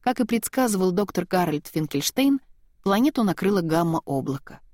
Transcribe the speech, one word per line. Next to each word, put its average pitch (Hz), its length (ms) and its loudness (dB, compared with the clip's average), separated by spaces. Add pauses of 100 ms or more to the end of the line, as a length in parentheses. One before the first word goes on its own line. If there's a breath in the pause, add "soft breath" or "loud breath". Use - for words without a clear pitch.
как 254 180 -2
и 247 60 2
предсказывал 220 640 0
доктор 180 340 -2
Гарольд 156 420 -2
Финкельштейн, 254 720 0 (440)
планету 226 400 2
накрыло 190 380 0
гамма-облако. 160 960 -2 (140)